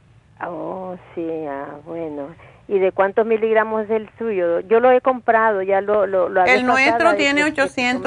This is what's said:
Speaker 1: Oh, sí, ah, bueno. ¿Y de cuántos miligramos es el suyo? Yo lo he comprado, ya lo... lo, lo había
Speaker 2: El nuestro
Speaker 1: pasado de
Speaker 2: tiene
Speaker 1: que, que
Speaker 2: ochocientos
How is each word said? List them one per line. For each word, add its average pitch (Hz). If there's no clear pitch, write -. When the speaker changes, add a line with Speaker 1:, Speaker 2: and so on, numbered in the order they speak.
Speaker 1:
Oh, 180
sí, 170
ah, 147
bueno. 160
¿Y 202
de 185
cuántos 196
miligramos 220
es 202
el 220
suyo? 180
Yo 220
lo 254
he 254
comprado, 226
ya 196
lo... 202
lo, 190
lo 190
había 247
Speaker 2:
El 254
nuestro 262
Speaker 1:
pasado 330
de 302
Speaker 2:
tiene 285
Speaker 1:
que, 302
que 285
Speaker 2:
ochocientos 254